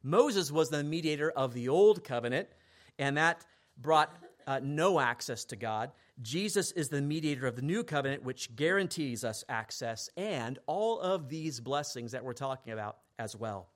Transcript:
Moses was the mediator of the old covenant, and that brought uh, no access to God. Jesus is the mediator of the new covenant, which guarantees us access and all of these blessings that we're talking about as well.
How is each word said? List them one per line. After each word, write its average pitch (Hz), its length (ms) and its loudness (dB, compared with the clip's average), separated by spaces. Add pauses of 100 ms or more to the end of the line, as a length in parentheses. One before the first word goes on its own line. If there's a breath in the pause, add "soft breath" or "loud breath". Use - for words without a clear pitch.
Moses 190 500 4
was 156 180 2
the 147 140 -2
mediator 151 480 0
of 131 220 0
the 123 140 -4
old 190 360 6
covenant, 123 440 -2 (500 soft breath)
and 139 200 0
that 165 260 2 (320 soft breath)
brought 151 400 4 (320)
uh, 135 160 0
no 156 360 4
access 120 460 0
to 127 100 -10
God. 110 360 -4 (300 soft breath)
Jesus 180 500 0
is 147 180 -2
the 143 120 0
mediator 147 460 0
of 117 80 -2
the 123 60 -6
new 180 220 0
covenant, 139 400 -2
which 120 320 -8
guarantees 151 680 0
us 110 260 -4
access 113 680 -6
and 143 500 -4
all 214 340 0
of 185 300 0
these 156 300 -4
blessings 123 540 -4
that 120 100 -6
we're 127 100 -6
talking 131 400 -6
about 107 240 -6 (220)
as 110 160 -6
well. 101 400 -8